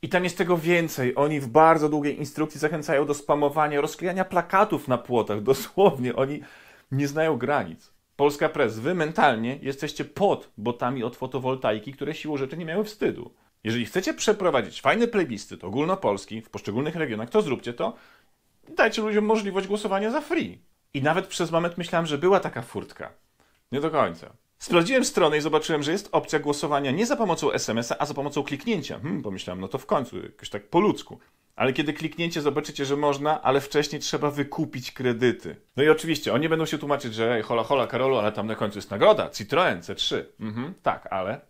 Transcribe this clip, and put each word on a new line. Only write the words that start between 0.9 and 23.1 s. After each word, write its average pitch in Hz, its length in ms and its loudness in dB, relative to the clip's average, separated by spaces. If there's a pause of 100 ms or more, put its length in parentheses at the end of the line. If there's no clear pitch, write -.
Oni 147 260 2
w 135 80 -6
bardzo 156 400 8
długiej 147 300 0
instrukcji 151 420 -4
zachęcają 151 460 0
do 139 80 0
spamowania, 147 680 2
rozklejania 180 440 -2
plakatów 185 640 2
na 123 100 2
płotach. 107 440 0
Dosłownie, 131 720 2
oni 139 240 -2 (520)
nie 143 160 0
znają 156 280 2
granic. 117 560 -2 (240)
Polska 147 320 4
Press, 113 300 0
wy 139 160 -2
mentalnie 147 680 2
jesteście 139 420 -6
pod - 520 0
botami 120 480 -4
od 113 120 -6
fotowoltaiki, 127 760 -4
które 143 220 -8
siłą 156 220 -6
rzeczy 135 200 -4
nie 175 80 -8
miały 170 200 -2
wstydu. - 500 -6 (300)
Jeżeli 113 220 -2
chcecie 190 280 -2
przeprowadzić 170 680 0
fajny 214 280 2
plebiscyt 135 560 -4
ogólnopolski 110 760 -2
w - 100 -20
poszczególnych 127 460 -4
regionach, 120 340 -4
to 214 120 4
zróbcie 123 300 -4
to. 170 220 -4 (800)
Dajcie 226 260 2
ludziom 214 220 2
możliwość 202 420 0
głosowania 202 440 0
za 285 100 -2
free. 294 380 -4 (360)
I 139 80 -2
nawet 170 240 2
przez 165 240 -4
moment 170 280 0
myślałem, 170 280 -2
że 147 120 -2
była 185 220 4
taka 170 220 -6
furtka. - 500 -10 (600)